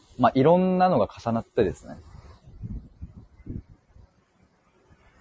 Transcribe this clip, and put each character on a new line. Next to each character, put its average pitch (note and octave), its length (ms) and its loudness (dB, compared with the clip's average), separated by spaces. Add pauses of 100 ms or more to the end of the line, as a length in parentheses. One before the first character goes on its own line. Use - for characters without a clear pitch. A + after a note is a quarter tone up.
(180)
ま A#2+ 120 4
あ - 60 2
い C3 80 4
ろ E3 140 6
ん F#3 200 0
な F3+ 100 2
の D#3+ 120 2
が G2 80 2
重 - 260 -6
な A2+ 80 -2
っ - 40 -16
て - 180 0
で E2+ 100 0
す - 140 -16
ね。 - 100 -18 (3250)